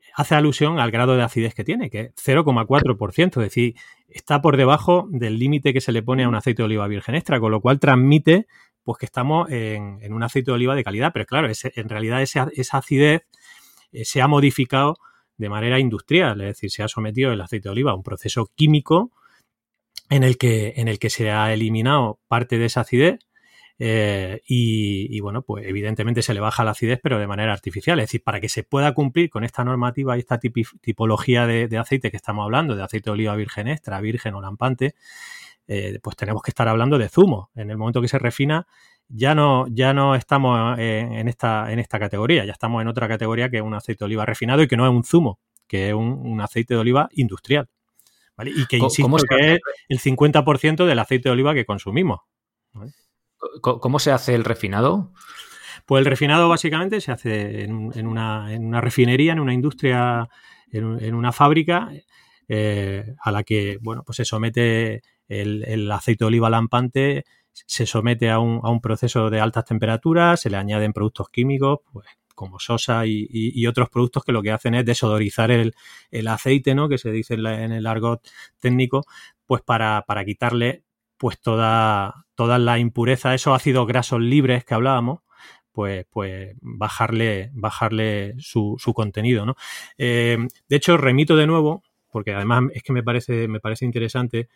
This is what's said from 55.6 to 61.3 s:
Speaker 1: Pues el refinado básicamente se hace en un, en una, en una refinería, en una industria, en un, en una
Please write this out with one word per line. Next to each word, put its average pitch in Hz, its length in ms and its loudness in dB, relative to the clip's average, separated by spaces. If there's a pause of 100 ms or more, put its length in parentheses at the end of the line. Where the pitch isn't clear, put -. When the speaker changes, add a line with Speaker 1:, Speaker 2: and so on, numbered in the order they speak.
Speaker 1:
Pues 135 140 4
el 135 60 4
refinado 147 420 4
básicamente 170 520 0
se 139 120 -6
hace 107 500 -4
en 104 100 -6
un, 110 260 -8
en 110 80 -6
una, 110 460 -4
en 113 140 -6
una 117 160 0
refinería, 127 500 4
en 160 80 0
una 131 140 0
industria, 123 720 0 (420)
en 110 140 -4
un, 113 180 -4
en 113 120 -4
una 120 180 0